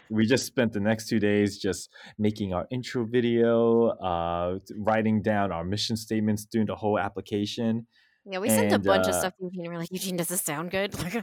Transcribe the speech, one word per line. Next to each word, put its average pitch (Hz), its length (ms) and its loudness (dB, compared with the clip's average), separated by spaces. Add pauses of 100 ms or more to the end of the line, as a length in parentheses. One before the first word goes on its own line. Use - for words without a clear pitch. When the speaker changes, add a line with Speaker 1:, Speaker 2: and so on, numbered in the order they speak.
(100)
Speaker 1:
we 110 160 2
just 127 200 2
spent 113 260 0
the 110 80 -4
next 110 280 0
two 113 120 2
days 104 380 2
just - 320 -4 (280)
making 107 360 -2
our 87 160 -2
intro 127 340 -4
video, 117 840 4
uh, 87 800 -2
t-, 117 120 -16
writing 110 440 2
down 101 300 0
our 82 120 -4
mission 104 320 -2
statements, 107 500 -2
doing 110 200 0
the 98 100 -4
whole 107 220 0
application. 107 880 -4 (380)
Speaker 2:
Yeah, 190 140 -6
we 196 120 -2
sent 104 220 4
a 104 60 4
Speaker 1:
And, 92 80 0
Speaker 2:
bunch 190 220 4
of - 60 0
Speaker 1:
uh, - 20 0
Speaker 2:
stuff 185 220 -2
to 190 80 -8
each 180 120 -8
other. 170 120 -8
We're 170 80 -8
like, 165 120 -6
"Eugene, 185 260 -6
does 170 120 -2
this 185 140 -4
sound 160 280 -4
good?" 190 240 -2
<laughs> - 80 -8
Like, 180 200 -6